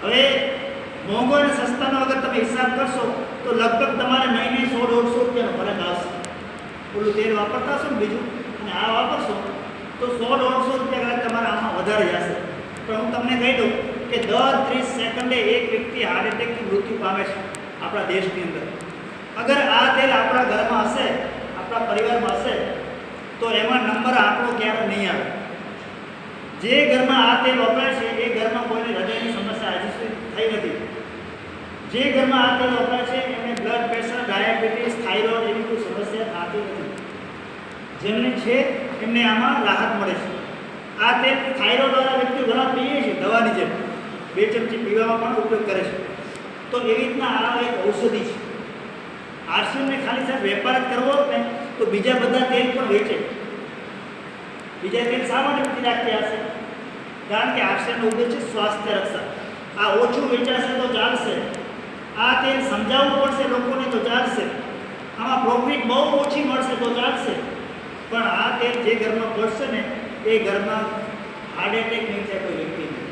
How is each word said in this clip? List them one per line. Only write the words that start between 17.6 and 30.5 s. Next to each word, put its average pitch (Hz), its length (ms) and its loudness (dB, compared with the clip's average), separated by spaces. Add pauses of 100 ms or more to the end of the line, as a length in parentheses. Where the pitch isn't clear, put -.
આપણા 190 220 -4
દેશની 185 400 0
અંદર. 165 180 -4 (760)
અગર 277 320 4
આ 254 260 6
તેલ 269 160 4
આપણા 254 320 4
ઘરમાં 226 420 2
હશે, 247 240 0 (480)
આપણા 226 220 -2
પરિવારમાં 233 520 2
હશે, 240 240 0 (840)
તો 226 120 0
એમાં 233 280 4
નંબર 233 340 2
આપણો 233 460 4
ક્યારે 220 280 0
નહીં 196 220 0
આવે. 190 320 -4 (1200)
જે 269 240 6
ઘરમાં 254 460 6
આ 247 120 4
તેલ 254 120 4
વપરાય 247 380 4
છે, 226 120 0
એ 226 340 0
ઘરમાં 226 240 0
કોઈને 220 360 -2
હૃદયની 226 340 -2
સમસ્યા 208 380 -4
હજી 190 180 -2
સુધી - 460 -6
થઈ 220 220 0